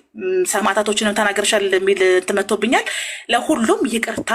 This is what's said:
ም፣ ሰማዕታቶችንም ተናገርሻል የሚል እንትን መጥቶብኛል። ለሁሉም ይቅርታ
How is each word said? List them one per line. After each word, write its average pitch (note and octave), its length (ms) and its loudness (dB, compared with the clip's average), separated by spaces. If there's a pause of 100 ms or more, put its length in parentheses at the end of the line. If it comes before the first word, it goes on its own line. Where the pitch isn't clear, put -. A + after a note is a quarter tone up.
(180)
ም፣ F#3 280 0
ሰማዕታቶችንም G#3 680 0
ተናገርሻል G3+ 520 0
የሚል F#3+ 400 2
እንትን F#3 280 2
መጥቶብኛል። A3+ 480 0 (440)
ለሁሉም A#3+ 600 2
ይቅርታ A3+ 460 -4